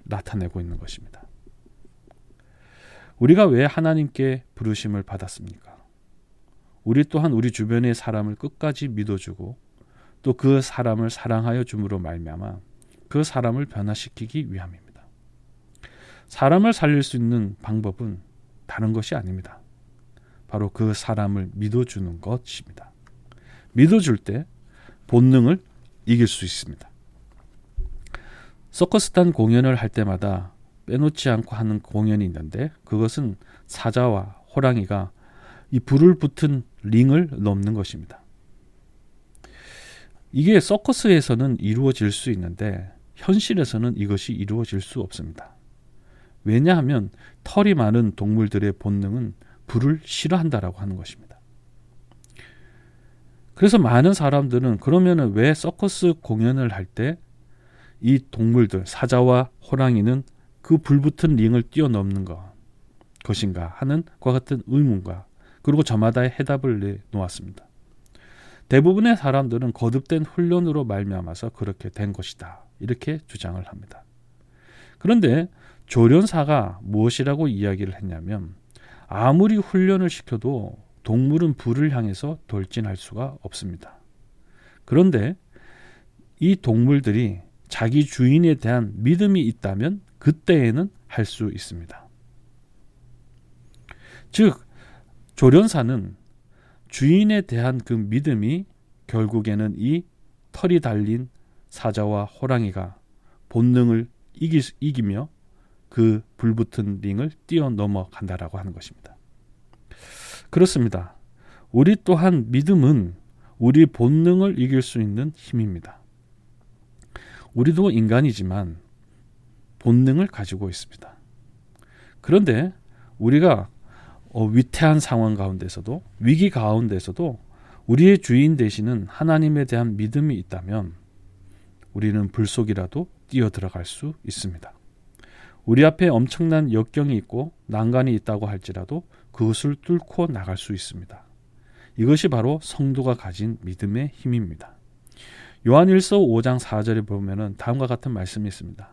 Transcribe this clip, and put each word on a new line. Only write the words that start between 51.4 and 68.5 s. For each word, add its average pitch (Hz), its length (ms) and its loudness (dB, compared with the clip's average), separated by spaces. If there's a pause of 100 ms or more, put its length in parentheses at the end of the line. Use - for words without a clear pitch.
그래서 208 240 6
많은 135 360 6
사람들은 131 640 0
그러면은 165 540 2
왜 123 200 4
서커스 175 720 -2
공연을 117 500 -2
할 95 140 -8
때 143 320 -6 (800)
이 127 200 4 (100)
동물들, 110 560 2
사자와 123 640 2 (200)
호랑이는 127 520 0 (400)
그 160 160 2
불붙은 147 580 2
링을 117 280 2
뛰어넘는 98 600 -2
것, 90 300 -14 (680)
것인가 90 520 -4
하는 147 280 -2 (160)
그와 127 140 0
같은 127 340 -4
의문과 98 580 0 (360)
그리고 147 200 2
저마다의 117 560 0
해답을 120 640 -4 (120)
내놓았습니다. 95 540 -10 (1040)